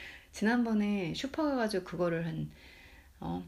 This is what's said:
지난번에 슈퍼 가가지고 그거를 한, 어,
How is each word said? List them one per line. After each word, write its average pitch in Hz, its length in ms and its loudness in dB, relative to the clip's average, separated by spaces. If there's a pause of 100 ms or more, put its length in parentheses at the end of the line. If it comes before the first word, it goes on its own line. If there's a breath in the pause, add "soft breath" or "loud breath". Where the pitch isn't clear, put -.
(320 loud breath)
지난번에 208 800 2
슈퍼 269 300 -2
가가지고 220 400 2
그거를 170 420 0
한, 156 240 -4 (720 loud breath)
어, 175 280 -6